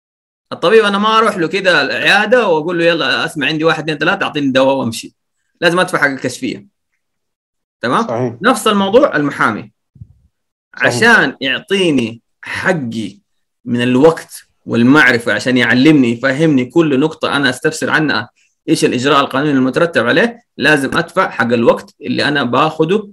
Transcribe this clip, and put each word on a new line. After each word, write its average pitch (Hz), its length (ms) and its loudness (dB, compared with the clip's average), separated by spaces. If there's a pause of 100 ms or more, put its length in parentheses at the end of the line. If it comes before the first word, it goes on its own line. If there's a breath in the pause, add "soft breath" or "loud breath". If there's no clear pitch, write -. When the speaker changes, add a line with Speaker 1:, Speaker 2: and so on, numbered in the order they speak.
(520)
Speaker 1:
الطبيب 214 320 4
أنا 202 140 0
ما 220 200 2
أروح 214 200 2
له 165 100 0
كده 180 340 0
العيادة 202 640 2
وأقول 165 320 0
له: 170 60 2
"يلا، 139 400 0
أسمع، 151 220 -4
عندي 156 160 -2
واحد، 156 200 0
اثنين، 156 140 -6
ثلاثة، 180 280 -2
أعطيني 143 260 -2
دواء 135 240 2
وأمشي." 123 400 -6 (460)
لازم 175 180 2
أدفع 165 180 0
حق 147 100 2
الكشفية. 131 600 -6 (1120)
تمام؟ 170 260 -2
Speaker 2:
صحيح. - 340 -4
Speaker 1:
نفس 233 260 0
الموضوع 202 480 2
المحامي. 143 560 -2 (1040)
Speaker 2:
صحيح. 127 120 -2
Speaker 1:
عشان 165 540 2
يعطيني 131 800 -2 (200)
حقي 117 800 -8 (460)
من 120 160 -4
الوقت 127 600 0 (220)
والمعرفة، 120 680 2
عشان 123 240 -2
يعلمني، 123 540 4
يفهمني 135 540 0
كل 143 340 0
نقطة 135 360 -2
أنا 139 140 0
أستفسر 139 400 -4
عنها، 123 400 -2 (400)
إيش 160 160 0
الإجراء 139 360 0
القانوني 143 300 -2
المترتب 131 560 0
عليه، 196 360 0 (140)
لازم 143 400 0
أدفع - 320 -2
حق 117 240 -2
الوقت 131 480 -2
اللي 123 260 -4
أنا 143 160 -2
باخده 156 680 -2